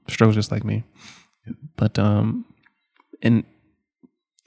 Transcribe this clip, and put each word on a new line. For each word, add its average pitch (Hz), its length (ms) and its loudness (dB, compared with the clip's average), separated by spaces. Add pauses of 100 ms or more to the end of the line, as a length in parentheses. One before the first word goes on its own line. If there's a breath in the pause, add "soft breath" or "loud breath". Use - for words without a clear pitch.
struggles 110 280 4
just 104 140 -2
like 107 140 -4
me. 107 200 -4 (920 loud breath)
But, - 220 0
um, 104 480 0 (720)
and 113 240 2 (1040)